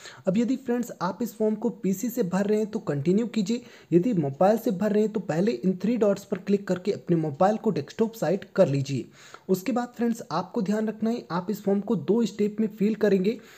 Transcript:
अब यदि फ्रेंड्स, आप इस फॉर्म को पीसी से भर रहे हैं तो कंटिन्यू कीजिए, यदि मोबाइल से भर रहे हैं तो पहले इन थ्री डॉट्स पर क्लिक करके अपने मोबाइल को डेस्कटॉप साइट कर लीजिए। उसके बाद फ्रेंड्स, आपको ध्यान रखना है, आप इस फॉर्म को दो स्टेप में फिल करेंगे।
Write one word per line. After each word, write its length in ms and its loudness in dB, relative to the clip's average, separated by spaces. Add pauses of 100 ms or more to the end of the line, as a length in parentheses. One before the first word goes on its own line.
(280)
अब 100 2
यदि 200 2
फ्रेंड्स, 340 -4 (100)
आप 200 -4
इस 160 -4
फॉर्म 180 0
को 140 -2 (100)
पीसी 300 -2
से 160 -2
भर 220 0
रहे 120 2
हैं 120 -2
तो 100 -4
कंटिन्यू 460 0
कीजिए, 340 -2 (320)
यदि 220 4
मोबाइल 420 4
से 160 -2
भर 180 0
रहे 120 4
हैं 100 0
तो 80 -2
पहले 320 0
इन 240 0
थ्री 200 0
डॉट्स 260 2
पर 140 -4
क्लिक 300 0
करके 240 -2
अपने 240 0
मोबाइल 420 2
को 140 -2
डेस्कटॉप 440 -2
साइट 300 -2 (100)
कर 120 6
लीजिए। 420 -2 (400)
उसके 220 0
बाद 260 -2
फ्रेंड्स, 240 -2 (100)
आपको 300 -2
ध्यान 260 0
रखना 220 -2
है, 220 -4
आप 180 -2
इस 140 -6
फॉर्म 180 2
को 140 0
दो 300 2
स्टेप 340 -2
में 100 0
फिल 260 0
करेंगे। 440 2 (180)